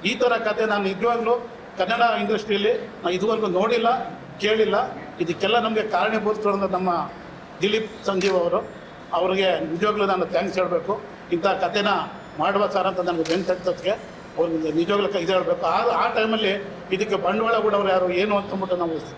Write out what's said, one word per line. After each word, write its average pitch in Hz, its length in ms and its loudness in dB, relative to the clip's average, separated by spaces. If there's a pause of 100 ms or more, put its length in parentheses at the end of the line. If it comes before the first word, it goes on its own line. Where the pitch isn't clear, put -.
ಈ 233 100 2
ಥರ 240 220 4
ಕತೆ 214 280 0
ನಾನು 208 180 0
ನಿಜವಾಗ್ಲೂ 226 520 2 (420)
ಕನ್ನಡ 220 440 2
ಇಂಡಸ್ಟ್ರಿಯಲ್ಲಿ 208 520 0
ನಾನು - 360 -4
ಇದುವರೆಗೂ 214 380 0
ನೋಡಿಲ್ಲ, 220 400 2 (520)
ಕೇಳಿಲ್ಲ. 208 360 2 (460)
ಇದಕ್ಕೆಲ್ಲ 190 380 0
ನಮಗೆ 220 240 0
ಕಾರಣೀಭೂತರು 208 720 0
ನಮ್ಮ 185 540 0 (520)
ದಿಲೀಪ್ 214 440 -2
ಸಂಜೀವ್ 190 300 2
ಅವರು, 175 320 2 (460)
ಅವ್ರಿಗೆ 185 460 2
ನಿಜವಾಗ್ಲೂ 196 460 0
ನಾನು 185 200 2
ಥ್ಯಾಂಕ್ಸ್ 185 320 -2
ಹೇಳಬೇಕು. 180 440 0 (300)
"ಇಂಥ 175 160 0
ಕಥೆನ 190 400 0 (520)
ಮಾಡುವ 196 280 2
ಸರ್" 185 200 0
ಅಂತ 175 120 -2
ನನಗೆ 170 240 0
ಬೆನ್ನು 170 220 0
ತಟ್ಟೋದಕ್ಕೆ 180 440 -2 (480)
ಅವ್ರಿಗೆ 160 340 0
ನಿಜವಾಗ್ಲೂ 190 380 2
ಕ-, 202 60 -4
ಇದು 175 180 2
ಹೇಳಬೇಕು. 175 320 2
ಆ, 196 400 2
ಆ 240 80 0
ಟೈಮಲ್ಲಿ 214 520 0 (260)
ಇದಕ್ಕೆ 196 240 0
ಬಂಡವಾಳ 220 400 0
ಹೂಡೋರು 202 340 2
ಯಾರು 180 220 2
ಏನು 202 260 2
ಅಂತಂದ್ಬಿಟ್ಟು 190 400 -2
ನಾವು 165 220 -2 (180)